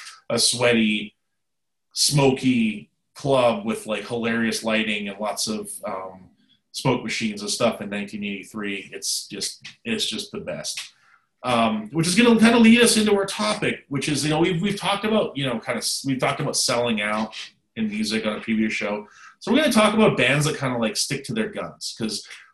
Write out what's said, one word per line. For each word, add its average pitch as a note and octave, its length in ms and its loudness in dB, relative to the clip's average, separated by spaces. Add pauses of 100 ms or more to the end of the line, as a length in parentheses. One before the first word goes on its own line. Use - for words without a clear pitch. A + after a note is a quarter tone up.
(280)
a A#2 100 -2
sweaty, A2+ 760 2 (800)
smoky B2+ 960 2 (240)
club A#2+ 500 2
with, A2 220 -4
like, G#2 200 -6
hilarious A2+ 560 -2
lighting G#2+ 460 -2
and G2 100 -12
lots G#2 300 -4
of, G#2 200 -6 (160)
um, F#2+ 460 -12 (400)
smoke - 320 -2
machines G#2+ 400 -6
and G#2 80 -6
stuff A2+ 300 0
in G2+ 100 -10
nineteen G2+ 320 -8
eighty-three. G2 680 -10
It's - 340 -8
just, - 400 -10 (180)
it's A2 220 -4
just - 240 -8
the - 80 -10
best. E2 420 -8 (640)
Um, A2+ 500 0
which D#3+ 140 0
is - 80 0
gonna A#3 240 6
kinda A#3 200 8
lead A3+ 220 8
us A3 160 6
into G#3 200 4
our G3 100 0
topic, G3+ 640 -4
which C#3 200 -4
is, C#3 160 0
you D3+ 60 0
know, D#3 80 2
we've, F3 240 2
we've G3+ 160 -2
talked G3 260 -2
about, G#3+ 320 0
you C#3 100 -2
know, A#2 120 -2
kinda A2+ 200 -6
s-, - 260 -4
we've C3+ 140 0
talked C#3 220 0
about - 160 -4
selling A#2+ 440 0
out G#2+ 340 -2 (420)
in A2 120 -2
music A2 380 -2
on G#2+ 100 -2
a G#2+ 40 -10
previous A2 320 0
show. G#2 360 -6 (320)
So G#3 120 -2
we're C#4+ 80 6
gonna D4+ 120 2
talk G#3+ 220 6
about G#3 220 6
bands C#3 300 4
that - 120 -2
kinda, B2+ 200 -2
like, A2 180 -2
stick - 280 -4
to - 100 -8
their G#2+ 140 0
guns, - 500 -10
'cause, G#2 280 -6 (280)